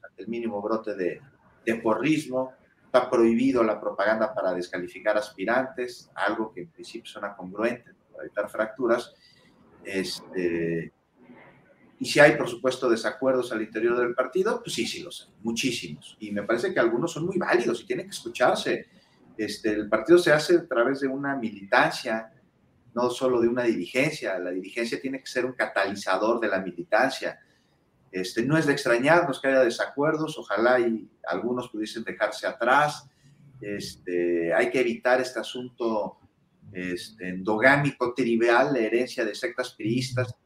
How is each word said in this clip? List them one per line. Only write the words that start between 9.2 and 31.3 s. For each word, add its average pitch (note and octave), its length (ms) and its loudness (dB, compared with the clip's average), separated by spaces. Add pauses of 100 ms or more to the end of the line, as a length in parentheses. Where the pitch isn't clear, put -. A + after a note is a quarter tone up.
Este, E2+ 1080 -4 (1080)
y - 20 -6
si - 140 4
hay, D3+ 160 10
por A#2 140 -2
supuesto, C3 400 0
desacuerdos B2 640 0
al A2 80 -2
interior A2+ 360 0
del A#2+ 160 0
partido, F#3+ 480 0
pues - 140 -8
sí, A2+ 100 -2
sí - 160 -8
los - 200 -14
hay, - 200 -20
muchísimos. A#2 800 -6
Y G#2 120 -10
me G2+ 120 -2
parece A#2+ 300 0
que C#3 80 2
algunos A#2 320 2
son D#3 120 -4
muy F#3+ 120 -2
válidos - 440 2
y - 40 -20
tienen - 220 -4
que - 40 -20
escucharse. - 760 0 (500)
Este, G#2+ 340 -2
el G#2+ 160 -2
partido D#3+ 300 6
se E3 160 6
hace D#3+ 240 4
a E3 100 -8
través C3 320 2
de C#3 80 0
una C#3 300 -4
militancia, A2+ 920 0 (640)
no B2 160 2
solo B2 300 0
de A#2 80 6
una B2 160 0
dirigencia. A#2 760 0
La F2+ 140 -6
dirigencia A#2 480 -6
tiene C3+ 200 -8
que - 80 -20
ser B2+ 180 -2
un B2+ 80 -4
catalizador G#2 880 0
de G#2+ 80 0
la F#2+ 100 0
militancia. F#2 800 -2 (720)
Este, F#2+ 320 -4
no D3 140 2
es D3+ 80 2
de C#3+ 80 4
extrañarnos B2+ 640 2
que C#3 80 -4
haya C3+ 140 6
desacuerdos, D3 760 0
ojalá A#2 440 2
y A2+ 280 -2 (160)
algunos A#2 440 -4